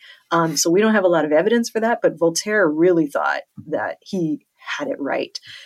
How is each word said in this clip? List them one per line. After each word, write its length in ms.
Um, 260
so 140
we 100
don't 140
have 120
a 20
lot 180
of 60
evidence 400
for 80
that, 240
but 160
Voltaire 500
really 380
thought 340
that 360
he 440
had 320
it 100
right 400